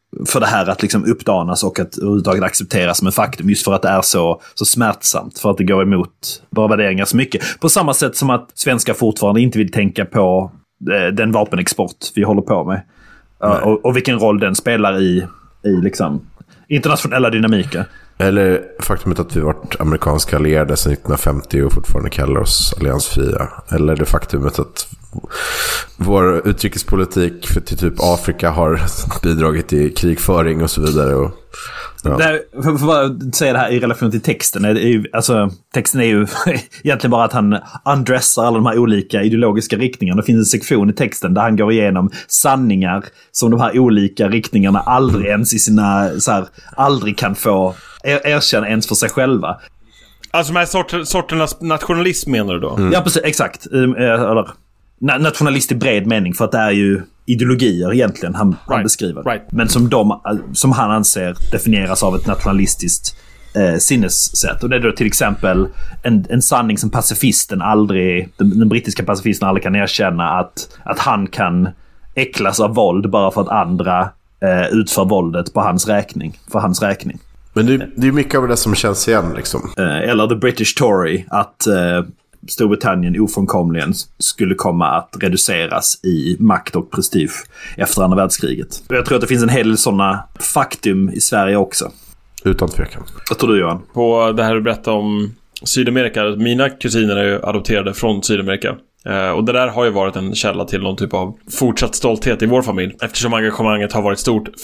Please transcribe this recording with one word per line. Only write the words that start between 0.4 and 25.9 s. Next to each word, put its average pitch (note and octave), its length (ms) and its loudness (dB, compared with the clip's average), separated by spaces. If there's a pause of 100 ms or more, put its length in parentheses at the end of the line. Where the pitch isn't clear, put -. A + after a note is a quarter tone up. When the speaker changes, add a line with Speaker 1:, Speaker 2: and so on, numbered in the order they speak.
Speaker 1:
det G#2+ 60 2
här G2 220 0
att F#2 140 -2
liksom G#2 220 0
uppdanas F#2 600 0
och F#2+ 160 -4
att - 180 -8
överhuvudtaget G2 440 0
accepteras F2+ 560 -2
som F#2+ 80 0
en F#2+ 60 0
faktum, - 380 0
just G2+ 140 0
för G2 80 2
att G2 100 0
det - 60 0
är F#2+ 140 2
så, E2+ 380 0 (140)
så - 100 -6
smärtsamt, - 720 -2
för G#2 120 0
att F#2+ 80 0
det G2 60 0
går F#2+ 180 2
emot - 680 -2
våra G#2+ 180 2
värderingar G2+ 360 0
så - 120 -2
mycket. - 440 -2
På E3 80 2
samma D#3 260 2
sätt C3 220 -2
som C3+ 140 0
att B2 240 -2
svenskar B2 400 -2
fortfarande G#2+ 460 2
inte A#2+ 180 2
vill G2+ 140 0
tänka G2 320 0
på, F#2 460 0 (420)
eh, F#2+ 220 0
den A2 180 0
vapenexport G2+ 640 -2 (180)
vi G2+ 80 2
håller G2+ 200 2
på F#2 220 0
med. F#2 120 -2 (680)
Eh, G#2 60 2
Speaker 2:
Nej. G2+ 120 2
Speaker 1:
och, G#2+ 220 2
och B2 120 2
vilken B2+ 220 0
roll G#2 220 4
den G2 140 2
spelar G#2 480 0
i, F2+ 240 2 (380)
i G#2 40 0 (140)
liksom D2+ 380 -2 (480)
internationella C3 600 0
dynamiker. A2 540 0 (360)
Speaker 2:
Eller F#2+ 400 4 (200)
faktumet F#2 380 -2
att - 180 -4
vi D#2+ 40 2
varit - 400 -4
amerikanska D#2 560 0
allierade D2+ 400 2
sedan D2+ 140 0
nittonhundrafemtio C#2+ 720 0
och C2+ 100 2
fortfarande - 380 2
kallar C#2 300 0
oss - 380 0
alliansfria. - 680 0 (200)
Eller D#2 280 2
det D2+ 80 0
faktumet C#2+ 540 0
att - 280 -6 (1120)